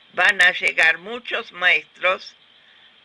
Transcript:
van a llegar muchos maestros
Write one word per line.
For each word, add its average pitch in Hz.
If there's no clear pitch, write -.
van 190
a 180
llegar 165
muchos 233
maestros 175